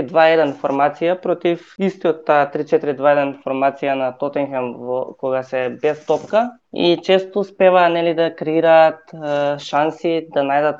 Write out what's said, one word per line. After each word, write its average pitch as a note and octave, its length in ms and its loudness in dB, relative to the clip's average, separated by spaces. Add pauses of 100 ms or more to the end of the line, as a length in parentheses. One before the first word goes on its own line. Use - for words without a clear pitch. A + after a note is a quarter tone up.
два D#3+ 240 4
еден D3+ 240 2
формација D3 640 -2
против F3+ 580 -4
истиот F3+ 460 -2
таа D3 280 2
три D3+ 120 -6
четири D3 320 -2
два C#3 160 2
еден C#3 220 0 (100)
формација C3+ 560 -2
на B2+ 160 -4
Тотенхем C3+ 640 -6
во, B2+ 200 -6 (200)
кога C3 240 -4
се B2+ 380 -6
без D3+ 240 -2
топка G#3 460 -2 (200)
и F3 320 2
често F#3+ 400 0
успеваа, F#3 460 4
нели, E3+ 260 0
да E3 160 0
креираат, D#3+ 800 2
е, D3 480 -4
шанси, D#3 720 -4
да C#3 160 -2
најдат D3 320 0